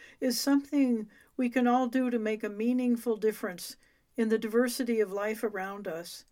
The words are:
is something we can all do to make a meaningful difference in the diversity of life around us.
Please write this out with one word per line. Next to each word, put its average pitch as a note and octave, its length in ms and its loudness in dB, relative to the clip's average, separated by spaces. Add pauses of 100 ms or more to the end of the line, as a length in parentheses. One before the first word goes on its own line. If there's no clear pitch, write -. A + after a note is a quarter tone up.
(200)
is B3 180 0
something C#4 680 2 (300)
we B3+ 120 0
can B3 160 2
all B3 220 4
do B3+ 220 0
to A#3+ 100 0
make G#3+ 240 -2
a G#3 60 -4
meaningful A#3 680 0
difference G#3 640 -4 (400)
in A3+ 100 2
the A3 100 4
diversity A#3 640 0
of G3 140 0
life G#3+ 320 -2
around G3+ 420 -6
us. E3+ 440 -10